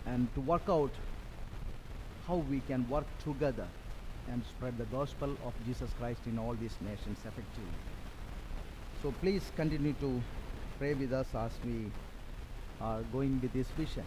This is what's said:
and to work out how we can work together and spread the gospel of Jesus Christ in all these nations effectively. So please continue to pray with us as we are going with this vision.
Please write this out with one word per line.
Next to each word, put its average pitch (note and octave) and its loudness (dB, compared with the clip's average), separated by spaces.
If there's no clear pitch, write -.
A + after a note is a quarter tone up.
and B2 4
to C#3 2
work E3 4
out D3+ 8
how F3 4
we C#3 4
can B2+ 2
work C#3 2
together C#3 2
and A#2+ 0
spread B2 -4
the A2 -2
gospel C#3+ 0
of A#2+ -2
Jesus B2 0
Christ A#2+ 0
in A2+ 0
all A2+ 0
these A2 -2
nations G#2 -2
effectively. - -4
So C#3+ 0
please F#3 4
continue D3+ 4
to C3 4
pray C#3+ 4
with C3+ 2
us C3 2
as A2+ 2
we A2+ 0
are A2+ 0
going C3+ 4
with B2 2
this B2+ 2
vision. D3+ 0